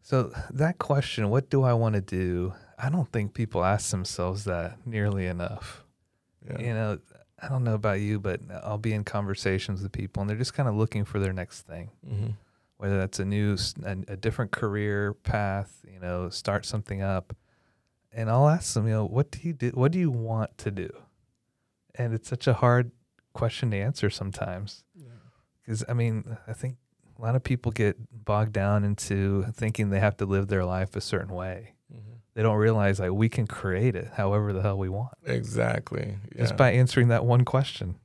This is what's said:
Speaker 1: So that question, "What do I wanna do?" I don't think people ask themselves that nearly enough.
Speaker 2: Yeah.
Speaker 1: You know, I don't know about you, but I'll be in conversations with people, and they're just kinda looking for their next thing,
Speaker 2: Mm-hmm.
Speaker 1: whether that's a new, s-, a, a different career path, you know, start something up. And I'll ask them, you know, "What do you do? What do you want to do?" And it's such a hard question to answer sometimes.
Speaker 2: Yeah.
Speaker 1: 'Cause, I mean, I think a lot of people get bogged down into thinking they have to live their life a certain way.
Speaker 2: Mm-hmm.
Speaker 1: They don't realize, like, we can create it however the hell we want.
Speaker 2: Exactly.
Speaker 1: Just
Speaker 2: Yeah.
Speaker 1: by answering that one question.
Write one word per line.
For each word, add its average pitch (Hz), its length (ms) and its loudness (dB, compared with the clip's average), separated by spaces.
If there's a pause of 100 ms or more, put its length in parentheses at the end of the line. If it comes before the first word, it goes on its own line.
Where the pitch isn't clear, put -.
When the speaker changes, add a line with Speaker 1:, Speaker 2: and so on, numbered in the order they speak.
Speaker 1:
So 127 320 0 (180)
that 156 280 0
question, 135 500 2
"What 131 200 2
do 135 140 4
I 127 80 6
wanna 113 300 4
do?" 92 520 0 (240)
I 127 120 -2
don't 156 200 0
think 104 240 -2
people 101 300 0
ask 98 260 2
themselves 92 540 -2
that 90 420 -4
nearly 104 420 0
enough. 87 580 -6 (600)
Speaker 2:
Yeah. - 140 -8
Speaker 1:
You 120 140 -2
know, 107 260 -2 (420)
I - 60 -12
don't 131 160 0
know 117 120 2
about 104 260 0
you, 104 180 0
but 92 220 -4 (220)
I'll 107 140 -4
be 110 140 -2
in 104 140 -2
conversations 98 760 -2
with 95 120 -6
people, 101 260 -6
and 101 100 -2
they're 107 80 -2
just 127 160 -4
kinda 131 200 0
looking 107 320 0
for - 140 -4
their 98 120 0
next 92 300 -8
thing, 85 280 -12 (160)
Speaker 2:
Mm-hmm. 110 260 -4 (440)
Speaker 1:
whether 98 220 0
that's 95 220 -2
a 95 60 -2
new, 104 280 2
s-, - 220 -4 (100)
a, 98 100 -4 (140)
a 101 80 -8
different 107 340 -2
career 104 600 -2
path, 101 760 -2
you 92 120 -16
know, 90 280 -2
start - 360 -2
something 104 360 -6
up. 95 320 -2 (760)
And 113 180 -4
I'll 131 200 6
ask 165 240 0
them, 113 140 2
you 110 60 2
know, 107 120 2
"What 120 260 0
do - 100 -12
you 165 120 -4
do? 123 200 -2
What 131 200 4
do 185 60 2
you 165 120 4
want 113 460 -2
to - 140 -4
do?" 90 180 -6 (1120)
And 120 140 0
it's 110 160 -4
such - 180 -4
a 127 60 6
hard 120 380 4 (420)
question 117 380 -2
to 98 60 0
answer 104 340 0
sometimes. 98 720 -8 (120)
Speaker 2:
Yeah. 147 120 -20 (580)
Speaker 1:
'Cause, 110 240 -4
I 120 40 -2
mean, 113 440 0 (100)
I 113 60 -8
think 131 240 -8 (400)
a - 60 -14
lot 117 120 2
of 127 80 2
people 120 280 0
get 104 260 2 (260)
bogged 107 300 2
down 101 300 4
into 98 680 0
thinking 110 360 0
they 98 100 2
have 101 180 4
to 101 100 -2
live 98 200 2
their 98 160 2
life 92 320 -2
a 101 60 -4
certain 92 320 -4
way. 92 400 -8 (180)
Speaker 2:
Mm-hmm. 107 200 -18 (240)
Speaker 1:
They 110 80 0
don't 110 140 4
realize, 104 420 4
like, 92 140 0
we 110 160 4
can 113 180 0
create 98 480 0
it - 180 -6
however 104 400 0
the 92 80 0
hell 98 160 0
we 95 120 -2
want. 107 240 -4 (120)
Speaker 2:
Exactly. 113 920 -2 (180)
Speaker 1:
Just 117 180 0
Speaker 2:
Yeah. 101 40 -6
Speaker 1:
by 131 140 6
answering 127 360 6
that 117 180 4
one 120 200 6
question. 117 600 -2